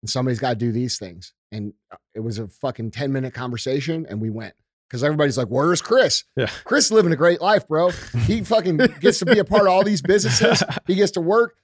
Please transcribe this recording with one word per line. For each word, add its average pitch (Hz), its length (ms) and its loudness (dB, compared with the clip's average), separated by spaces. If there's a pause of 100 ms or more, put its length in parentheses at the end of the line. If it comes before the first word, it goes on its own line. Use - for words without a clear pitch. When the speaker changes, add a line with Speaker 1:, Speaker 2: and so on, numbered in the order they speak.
Speaker 1:
And 110 80 -12
somebody's 127 300 -2
gotta 123 160 -2
do 117 160 -2
these 120 260 -4
things." 92 360 -16 (180)
And, 104 220 -10 (180)
uh, 90 60 -20 (180)
it 110 60 -8
was 110 180 -6
a 110 80 -10
fucking 113 440 -8
ten-minute 131 420 -4
conversation, 131 760 -4
and 104 120 -8
we 110 80 -4
went. 107 260 -10 (340)
'Cause 123 140 -6
everybody's 147 340 0
like, 123 100 -2
"Where's 147 340 0
Chris?" - 420 2 (120)
Speaker 2:
Yeah. 131 120 -2 (160)
Speaker 1:
Chris 277 220 2
is - 60 -2
living 202 220 4
a - 20 2
great 175 260 2
life, 202 260 2
bro. 165 240 2 (340)
He 214 180 0
fucking 185 340 2 (220)
gets 180 200 2
to 180 60 -4
be 233 140 6
a 190 60 2
part 208 180 2
of 196 40 4
all 190 160 4
these 202 180 0
businesses. 196 600 2 (120)
Speaker 2:
<laughs> - 120 -10
Speaker 1:
He 185 80 0
gets 196 160 2
to 180 100 -4
work 220 420 0